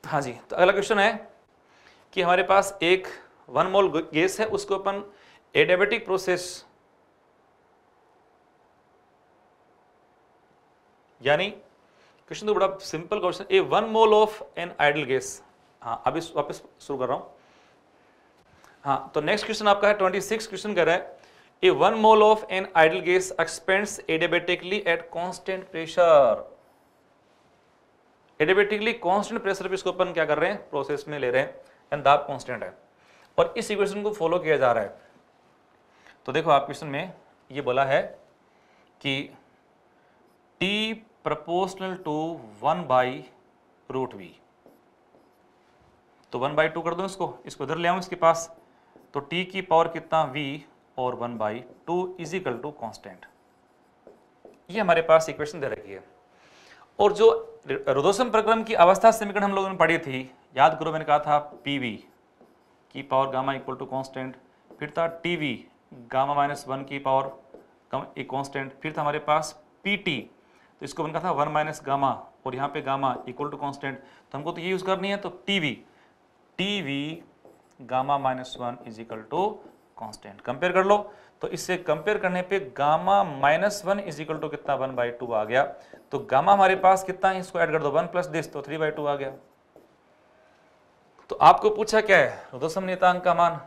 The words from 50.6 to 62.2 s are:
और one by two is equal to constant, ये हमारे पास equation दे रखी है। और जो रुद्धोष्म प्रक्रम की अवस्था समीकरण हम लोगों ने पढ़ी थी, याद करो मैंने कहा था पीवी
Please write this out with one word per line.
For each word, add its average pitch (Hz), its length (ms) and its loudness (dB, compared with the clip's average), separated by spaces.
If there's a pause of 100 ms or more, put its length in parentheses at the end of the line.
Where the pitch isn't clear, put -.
और 123 200 -4
one 120 220 -8
by 107 140 -2 (340)
two 175 120 -2 (200)
is 160 140 -10
equal 127 260 -6
to 139 180 -12
constant, 104 480 -16 (1400)
ये 196 100 -6
हमारे 180 240 2
पास 160 260 4
equation 147 300 -8
दे 135 100 -6
रखी 101 220 -10
है। 95 120 -16 (960)
और 202 140 6
जो 220 160 8 (380)
रुद्धोष्म 156 640 2
प्रक्रम 220 320 2
की 214 120 -6
अवस्था 190 380 8
समीकरण 202 300 -2
हम 196 120 0
लोगों 196 140 -2
ने 190 80 -6
पढ़ी 165 220 4
थी, 131 300 -8 (280)
याद 156 220 6
करो 156 120 -4
मैंने 156 140 -4
कहा 151 140 4
था 147 180 0 (280)
पीवी 123 300 -4 (1000)